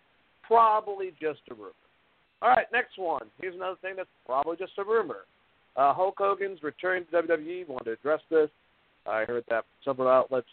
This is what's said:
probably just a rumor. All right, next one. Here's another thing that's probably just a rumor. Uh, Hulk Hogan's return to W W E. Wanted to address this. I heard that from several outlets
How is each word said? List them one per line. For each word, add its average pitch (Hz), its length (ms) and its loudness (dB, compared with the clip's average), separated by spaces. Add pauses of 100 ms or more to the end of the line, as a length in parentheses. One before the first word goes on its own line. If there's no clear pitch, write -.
(440)
probably 214 760 2
just 151 300 -6
a 117 60 -16
rumor. 101 180 -16 (720)
All 226 60 4
right, 240 220 4
next 240 260 -2
one. 160 260 -4 (180)
Here's 180 140 -10
another 185 260 -8
thing 190 160 -10
that's 185 100 -10 (180)
probably 147 300 -2
just 180 220 -10
a 196 60 -4
rumor. 185 420 -2 (500)
Uh, 139 180 4
Hulk 185 240 0
Hogan's 196 440 -2
return 180 440 -4
to - 60 -20
W 170 160 2
W 160 240 -2
E. 180 160 -10
Wanted 127 180 -10
to 113 60 -4
address 151 380 -2
this. 156 200 4 (560)
I 110 180 -2
heard 120 260 -4
that 113 140 0
from - 280 -8
several 131 180 0
outlets 127 440 4